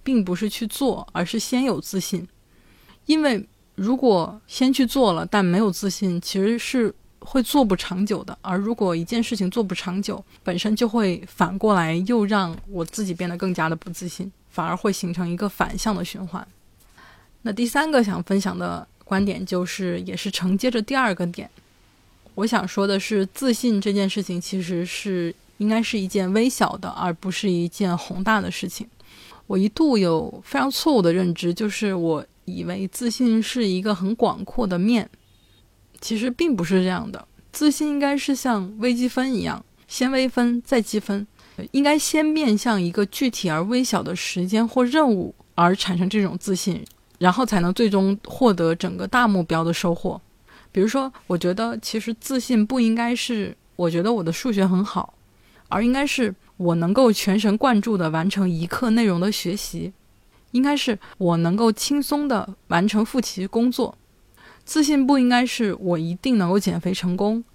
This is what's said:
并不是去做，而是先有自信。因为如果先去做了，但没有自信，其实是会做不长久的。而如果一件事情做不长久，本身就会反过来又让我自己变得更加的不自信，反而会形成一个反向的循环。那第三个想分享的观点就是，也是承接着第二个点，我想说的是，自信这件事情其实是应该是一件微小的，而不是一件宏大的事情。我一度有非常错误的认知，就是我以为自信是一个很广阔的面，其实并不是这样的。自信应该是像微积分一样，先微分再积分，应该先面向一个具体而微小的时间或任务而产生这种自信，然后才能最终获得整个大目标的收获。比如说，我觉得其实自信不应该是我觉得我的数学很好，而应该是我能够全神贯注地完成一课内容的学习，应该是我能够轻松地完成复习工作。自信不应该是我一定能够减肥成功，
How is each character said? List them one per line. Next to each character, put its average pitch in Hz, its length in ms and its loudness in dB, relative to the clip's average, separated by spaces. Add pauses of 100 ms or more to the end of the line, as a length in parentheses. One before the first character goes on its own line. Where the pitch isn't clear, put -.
并 247 200 2
不 180 120 -2
是 208 140 -2
去 214 180 -6
做， - 460 -2
而 175 120 0
是 226 140 -4
先 254 240 0
有 208 160 0
自 - 180 -6
信。 180 300 -4 (760)
因 311 160 2
为 254 240 2 (300)
如 214 200 0
果 208 520 2
先 262 240 2
去 254 140 4
做 226 280 4
了， 165 120 -2
但 202 180 2
没 180 140 4
有 208 140 2
自 190 180 -4
信， 180 320 -2
其 - 160 -6
实 214 200 0
是 226 360 -2 (260)
会 - 240 -2
做 277 220 4
不 196 100 2
长 185 300 -4
久 208 180 -4
的。 - 180 -14
而 185 160 -4
如 208 160 -2
果 185 220 0
一 170 80 -2
件 233 180 -2
事 226 140 -2
情 190 160 -2
做 240 100 -2
不 185 140 -2
长 190 260 -6
久， - 220 -6 (180)
本 180 160 -4
身 214 160 0
就 233 140 2
会 202 400 0
反 185 320 -2
过 214 140 4
来 165 220 2 (120)
又 226 180 2
让 190 300 0 (140)
我 175 160 -4
自 208 180 -8
己 185 100 -4
变 175 160 -4
得 175 60 -6
更 180 180 -2
加 165 140 0
的 165 80 -2
不 170 140 -14
自 175 180 -10
信， 190 240 -10 (180)
反 165 160 -6
而 165 100 -2
会 202 160 -2
形 175 220 -4
成 175 140 -4
一 175 80 -4
个 196 140 -4
反 - 280 -4
向 220 160 -2
的 180 120 -4
循 185 200 -12
环。 175 220 -12 (960)
那 226 80 -4
第 233 140 -2
三 294 240 0
个 262 140 4
想 175 180 -2
分 196 180 0
享 190 160 -4
的 175 320 -6 (160)
观 190 220 0
点 190 180 -4
就 180 220 -2
是， 175 360 -6
也 185 140 -10
是 196 140 -6
承 185 260 0
接 254 140 0
着 240 100 0
第 214 160 -4
二 247 200 2
个 175 100 -2
点， - 240 -8 (880)
我 196 100 -2
想 214 220 0
说 196 180 0
的 196 140 2
是， 196 340 0
自 262 180 0
信 220 300 2
这 208 100 -2
件 196 160 2
事 196 140 -2
情 175 180 -4
其 190 220 -6
实 175 240 -4
是 175 480 -4 (240)
应 208 100 -2
该 220 140 2
是 226 160 -2
一 190 100 -2
件 185 260 0
微 226 140 4
小 - 300 -2
的， 185 120 -10
而 180 240 -4
不 185 180 -6
是 196 180 -2
一 175 180 0
件 175 300 -2
宏 185 260 -8
大 214 160 2
的 180 120 -6
事 - 180 -8
情。 - 180 -12 (600)
我 196 100 0
一 196 120 2
度 285 280 4
有 165 480 2
非 277 140 -2
常 269 100 2
错 294 260 2
误 214 60 8
的 170 100 6
认 180 220 2
知， 175 180 -2
就 214 160 -2
是 202 280 -2
我 165 280 0 (220)
以 180 180 -8
为 185 260 -6
自 240 200 -4
信 226 320 2
是 226 260 0
一 185 140 0
个 208 140 0
很 190 200 -2
广 196 300 0
阔 233 220 -2
的 180 100 -2
面， 214 320 2 (880)
其 - 160 -6
实 226 140 -2
并 294 260 0
不 175 80 -2
是 185 200 2
这 185 60 2
样 180 220 -4
的。 - 160 -14 (240)
自 302 200 2
信 302 180 -2
应 285 80 0
该 285 180 2
是 277 200 0
像 208 420 -2
微 247 160 0
积 240 160 0
分 254 240 -2
一 190 80 -2
样， 170 240 -6 (220)
先 262 240 -2
微 262 180 2
分 240 320 2
再 254 180 2
积 214 200 -2
分， 202 260 -4 (460)
应 277 120 2
该 294 140 4
先 302 260 2
面 302 320 2
向 208 240 0
一 175 120 0
个 202 160 0
具 262 240 -2
体 - 180 -4
而 156 140 0
微 247 200 0
小 202 200 0
的 160 120 -6
时 180 300 -4
间 214 220 2
或 247 180 2
任 269 260 4
务 185 220 -2 (220)
而 175 200 4
产 185 220 -2
生 202 100 2
这 208 140 2
种 180 160 -2
自 190 180 -2
信， 170 300 -4 (340)
然 180 120 4
后 254 140 0
才 214 140 0
能 175 120 2
最 226 160 2
终 196 360 2
获 - 280 2
得 170 220 2
整 180 240 -4
个 190 100 -6
大 247 200 2
目 190 160 2
标 165 200 0
的 170 80 0
收 170 220 0
获。 - 260 -4 (520)
比 185 100 2
如 214 60 4
说， 262 240 -2 (160)
我 180 100 0
觉 175 160 0
得 226 240 -2
其 220 220 -6
实 233 200 -6
自 262 200 -2
信 226 260 2
不 262 140 -2
应 226 160 4
该 233 200 0
是 226 400 -4 (200)
我 175 120 0
觉 170 140 2
得 214 100 2
我 214 120 0
的 165 80 -2
数 247 200 -4
学 196 140 2
很 185 180 4
好， - 300 -6 (540)
而 202 180 -2
应 240 80 4
该 277 140 0
是 214 260 0 (240)
我 170 160 2
能 170 180 2
够 233 220 6
全 202 260 2
神 208 200 2
贯 247 200 4
注 214 160 0
地 165 140 0
完 160 180 0
成 196 220 0
一 165 160 -2
课 233 240 -2
内 233 160 4
容 180 140 2
的 196 120 0
学 196 240 -4
习， 170 380 -8 (560)
应 254 140 2
该 285 120 2
是 247 220 -2 (220)
我 170 180 2
能 170 180 2
够 226 160 4
轻 285 300 0
松 294 260 -2
地 202 280 -2 (140)
完 170 180 2
成 214 180 2
复 262 160 -2
习 190 240 -6
工 240 260 0
作。 - 240 -4 (680)
自 311 180 2
信 277 220 4
不 277 140 4
应 247 100 4
该 247 160 4
是 214 300 -2
我 175 240 0
一 165 160 -4
定 240 240 0
能 175 100 2
够 196 80 4
减 170 240 0
肥 180 100 -2
成 180 240 -2
功， 214 280 0 (120)